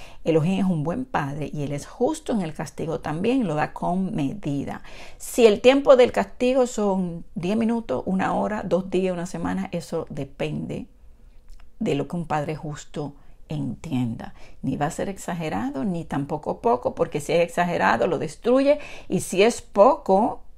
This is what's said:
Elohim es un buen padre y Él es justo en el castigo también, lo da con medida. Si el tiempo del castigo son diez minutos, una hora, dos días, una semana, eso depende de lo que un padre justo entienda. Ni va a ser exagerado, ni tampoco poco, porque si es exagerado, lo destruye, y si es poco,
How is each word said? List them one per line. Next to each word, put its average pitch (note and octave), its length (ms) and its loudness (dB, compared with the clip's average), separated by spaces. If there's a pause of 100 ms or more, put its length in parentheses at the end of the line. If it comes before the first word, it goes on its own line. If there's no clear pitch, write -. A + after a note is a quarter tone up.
(240)
Elohim E3 340 4
es G3 80 2
un E3+ 160 2
buen F3 240 -4
padre D3 440 -4
y D3 120 -4
Él C#3 100 -4
es C#3+ 140 -8
justo - 460 -2
en A3 100 0
el D#3 100 -4
castigo D#3+ 480 -6
también, A3+ 460 0
lo D3+ 80 0
da D3+ 180 0
con F3+ 420 -2
medida. - 680 -4 (340)
Si - 300 4
el G#3 160 6
tiempo C#4 340 8
del A#3+ 160 8
castigo B3 540 2
son F#3+ 580 -2 (100)
diez F3+ 220 -2
minutos, A#3 480 0
una F3+ 300 0
hora, G3+ 280 -2
dos F#3+ 280 0
días, F#3 240 0
una E3+ 100 -4
semana, F3+ 480 -4
eso E3 380 -4
depende D3+ 800 -6 (880)
de A3 160 0
lo C#3 120 -2
que F3 100 -6
un E3+ 100 -4
padre D3+ 280 -2
justo - 600 -10 (340)
entienda. B2+ 840 -4 (260)
Ni - 160 -2
va C#3+ 100 0
a E3 40 -2
ser - 180 -4
exagerado, G3 760 -4
ni E3+ 200 -2
tampoco D3+ 560 -4
poco, - 340 2
porque D#3 260 -2
si - 120 -4
es F3 80 4
exagerado, F3 680 2
lo D#3 120 0
destruye, C4+ 600 2 (300)
y F#3+ 120 0
si F3+ 220 2
es A#3 200 4
poco, G#3 800 4 (160)